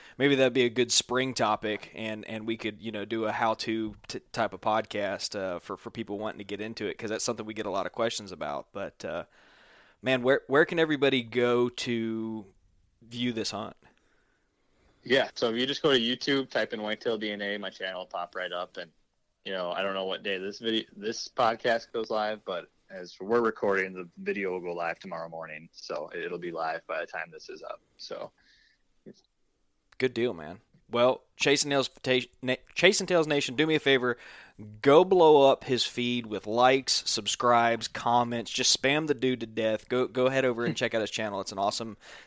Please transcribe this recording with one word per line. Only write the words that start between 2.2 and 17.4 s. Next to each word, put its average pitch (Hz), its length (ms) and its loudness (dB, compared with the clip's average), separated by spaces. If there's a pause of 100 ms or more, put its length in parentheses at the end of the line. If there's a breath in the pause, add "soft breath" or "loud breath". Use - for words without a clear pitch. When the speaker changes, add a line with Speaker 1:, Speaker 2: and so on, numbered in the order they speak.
Speaker 1:
and 110 200 -10
we 113 100 -2
could, 107 240 -6
you 110 100 -10
know, 104 140 -6
do 113 220 -2
a 107 60 0
how-to 110 600 -2 (140)
t-, - 120 -10 (120)
type 104 220 -2
of 92 80 -14
podcast, 107 760 -2
uh, 92 220 -4
for, - 160 -10
for - 140 -14
people 101 280 -6
wanting 107 200 -8
to 104 60 -12
get 101 180 -8
into 113 240 -8
it, 87 120 -4
'cause 113 120 -6
that's 110 140 -4
something 113 200 -4
we 107 100 -10
get 107 120 -6
a 101 40 -4
lot 92 160 -2
of 90 60 -10
questions 113 400 -4
about. 76 400 -8
But, 98 320 -10
uh, 85 200 -6 (760 soft breath)
man, 127 220 0
where, 131 260 4
where 143 160 6
can 170 160 -2
everybody 139 420 2
go 120 460 2
to 113 800 -4 (600)
view 120 280 -2
this 110 180 -4
hunt? 104 240 -8 (1300)
Speaker 2:
Yeah, 123 300 4
so 120 160 0
if 113 60 -2
you 127 100 -2
just 139 160 -6
go 147 100 4
to 131 60 6
YouTube, 131 500 -2
type 110 240 -2
in 110 80 -8
Whitetail 107 380 -4
D 104 140 -6
N 104 100 -10